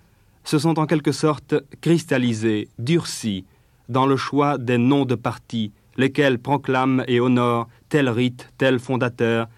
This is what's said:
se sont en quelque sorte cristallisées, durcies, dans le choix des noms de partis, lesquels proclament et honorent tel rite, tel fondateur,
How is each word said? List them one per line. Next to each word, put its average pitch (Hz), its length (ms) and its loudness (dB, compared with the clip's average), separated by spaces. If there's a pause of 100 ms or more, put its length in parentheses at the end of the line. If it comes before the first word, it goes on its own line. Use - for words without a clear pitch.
(420)
se - 160 -2
sont 160 220 0
en 156 60 0
quelque 156 260 0
sorte 151 420 -2 (280)
cristallisées, 120 880 0 (100)
durcies, 117 680 -2 (440)
dans 131 180 2
le 135 100 4
choix 143 420 0
des 123 200 0
noms 135 260 4
de 127 100 -2
partis, 113 580 -6 (240)
lesquels 135 440 2
proclament 131 640 0
et 120 140 2
honorent 120 480 0 (200)
tel 143 200 2
rite, 123 500 -4
tel 131 220 2
fondateur, 120 680 -2 (120)